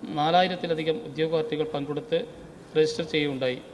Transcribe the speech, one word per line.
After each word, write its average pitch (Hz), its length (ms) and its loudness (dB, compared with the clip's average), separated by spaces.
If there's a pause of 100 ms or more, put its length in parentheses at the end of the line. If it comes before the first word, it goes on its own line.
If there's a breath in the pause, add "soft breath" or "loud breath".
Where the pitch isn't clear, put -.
നാലായിരത്തിലധികം 165 920 2 (120)
ഉദ്യോഗാർത്ഥികൾ 156 640 0
പങ്കെടുത്ത് 147 520 -2 (520)
രജിസ്റ്റർ 156 280 4
ചെയ്യുകയുണ്ടായി. 135 560 0 (120)